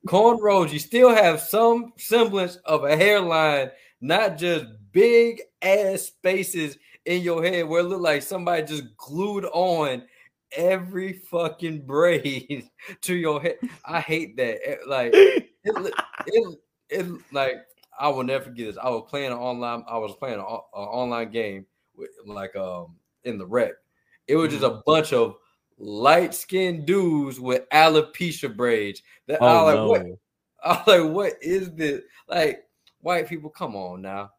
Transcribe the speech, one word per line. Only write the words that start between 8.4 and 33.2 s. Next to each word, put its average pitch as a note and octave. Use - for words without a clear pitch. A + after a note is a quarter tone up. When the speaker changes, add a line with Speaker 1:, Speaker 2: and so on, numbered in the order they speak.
Speaker 1:
just D3+
glued F#3+
on D#3
every F#3
fucking E3
braid C#3+
<laughs> -
to F#3
your D#3
head. E3+
I D#3+
hate D#3+
that. A#2
Eh, D3
like, B2+
it, -
li-, F#3
it, G3
it, E3+
like, C3+
I C#3+
will C3
never C3
forget A#2+
this. G2
I A#2+
was A2+
playing C#3
an A#2+
online, A#2+
I A#2
was G#2+
playing B2+
an G2
o-, A2+
an G2+
online A#2
game G2+
with, -
like, G2
um, F2
in A#2+
the F#2+
rec. A2
It D3
was D#3+
just C#3+
Speaker 2:
Mm-hmm. A2
Speaker 1:
a -
bunch D#3
of A2+
light-skinned D#3+
dudes D3+
with B2+
alopecia D#3
braids. G#2+
That D3
Speaker 2:
Oh, A#2+
Speaker 1:
I D#3+
like, A2
what? A2
Speaker 2:
no. F2
Speaker 1:
<laughs> -
I E3+
like, E3
what F#3+
is F3+
this? D3
Like, D#3+
white E3